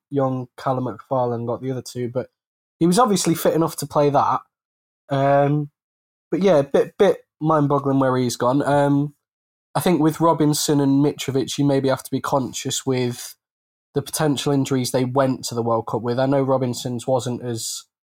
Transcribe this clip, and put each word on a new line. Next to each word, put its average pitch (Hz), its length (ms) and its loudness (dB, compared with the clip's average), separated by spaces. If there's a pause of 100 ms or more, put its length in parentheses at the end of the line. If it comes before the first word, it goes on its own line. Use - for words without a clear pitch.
(120)
young 131 440 -2
Callum 131 300 -4
McFarlane 120 600 -4
got 117 160 -4
the 131 80 -4
other 127 100 -6
two, 123 280 -8
but 123 200 -6 (500)
he 165 60 2
was 175 140 4
obviously 202 340 2
fit - 220 0
enough 156 220 0
to 143 100 -8
play 147 240 2
that. 131 300 0 (680)
Um, 143 600 2 (580)
but 165 120 -2
yeah, 180 200 6
bit, 156 380 0
bit 190 260 2 (140)
mind-boggling 143 600 2
where 131 180 2
he's 123 180 0
gone. 127 260 2
Um, 143 540 2 (580)
I 147 60 -4
think 170 200 2
with 151 220 0
Robinson 151 580 2
and 139 240 4
Mitrovic, 135 540 -2
you 143 80 2
maybe 139 240 2
have 131 140 -2
to - 80 -18
be 131 100 -4
conscious - 640 -4
with 127 500 -4 (600)
the 139 80 -2
potential 147 500 -2
injuries 131 380 0
they 131 140 0
went 131 400 0
to 120 100 -10
the 117 80 -2
World 113 240 -2
Cup 113 160 -4
with. 120 160 -2
I 131 80 0
know 139 160 2
Robinson's 127 640 -4
wasn't 123 360 -2
as 117 400 -8 (240)